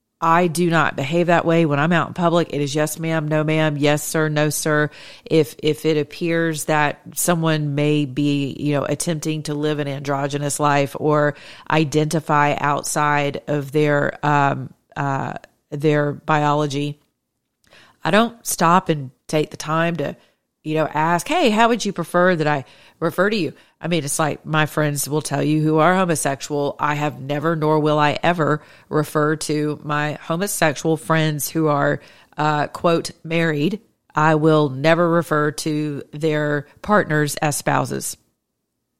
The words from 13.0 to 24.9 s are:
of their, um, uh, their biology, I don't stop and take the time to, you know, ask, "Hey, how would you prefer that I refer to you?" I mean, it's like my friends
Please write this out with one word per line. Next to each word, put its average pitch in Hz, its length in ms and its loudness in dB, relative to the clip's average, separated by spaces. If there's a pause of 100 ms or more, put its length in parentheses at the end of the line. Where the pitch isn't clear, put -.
of 143 240 -4
their, 147 540 0
um, 139 480 0 (240)
uh, 135 380 -4 (340)
their 147 420 0
biology, 147 880 0 (1040)
I - 80 -2
don't 226 340 0
stop 175 440 2
and 143 220 -2 (160)
take 151 240 -2
the - 40 -18
time 160 420 -2
to, 139 200 -6 (440)
you 156 140 -6
know, 156 100 2
ask, 165 400 0
"Hey, 311 260 2
how 226 180 4
would 226 160 -2
you 196 80 -4
prefer 180 420 2
that 156 100 -2
I 147 200 0 (340)
refer 180 300 0
to 214 60 -2
you?" 160 180 -2 (260)
I - 80 -8
mean, 170 160 0
it's 143 160 -6
like 151 260 -2
my 151 200 2
friends 147 420 -2